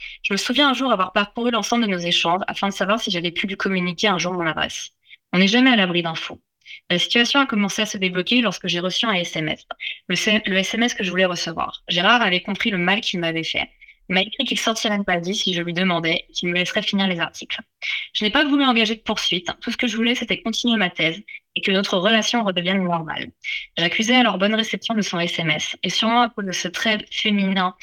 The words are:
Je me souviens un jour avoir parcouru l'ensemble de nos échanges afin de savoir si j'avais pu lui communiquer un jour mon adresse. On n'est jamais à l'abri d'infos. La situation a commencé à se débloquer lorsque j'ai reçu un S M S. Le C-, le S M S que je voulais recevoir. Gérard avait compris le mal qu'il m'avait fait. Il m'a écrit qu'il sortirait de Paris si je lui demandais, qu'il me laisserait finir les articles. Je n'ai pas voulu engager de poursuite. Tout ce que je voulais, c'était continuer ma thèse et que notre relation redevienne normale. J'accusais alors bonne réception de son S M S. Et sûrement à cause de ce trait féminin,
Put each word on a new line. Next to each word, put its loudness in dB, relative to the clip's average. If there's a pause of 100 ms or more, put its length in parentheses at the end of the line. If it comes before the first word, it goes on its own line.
(220)
Je -4
me 2
souviens 2
un 2
jour 0
avoir 2
parcouru 0
l'ensemble 0
de 0
nos 0
échanges 0
afin -2
de -2
savoir 0
si -4
j'avais -2
pu -4
lui -6
communiquer 0
un 2
jour -2
mon -2
adresse. -4 (420)
On 4
n'est 8
jamais 6
à 6
l'abri 2
d'infos. -6 (500)
La 2
situation 2
a 4
commencé 0
à -2
se -6
débloquer 0
lorsque -2
j'ai -2
reçu -2
un 2
S -2
M -2
S. -8 (440)
Le -2
C-, 2
le 0
S 0
M 0
S 0
que -4
je -2
voulais 2
recevoir. -4
Gérard 4
avait 2
compris -2
le 0
mal 2
qu'il -2
m'avait -2
fait. -4 (420)
Il 2
m'a 4
écrit -4
qu'il -2
sortirait 0
de -2
Paris -2
si -2
je -2
lui -4
demandais, 0
qu'il -2
me 0
laisserait -2
finir 0
les -2
articles. -8 (520)
Je -2
n'ai 2
pas 4
voulu 4
engager 2
de -12
poursuite. -2 (120)
Tout -6
ce -6
que 0
je -4
voulais, 2
c'était -4
continuer 0
ma 2
thèse -2 (340)
et -4
que 0
notre 2
relation 2
redevienne 0
normale. -4 (500)
J'accusais 2
alors 4
bonne 2
réception -2
de 2
son -2
S -2
M 0
S. -4
Et -2
sûrement 2
à 2
cause -8
de -4
ce -4
trait -2
féminin, 0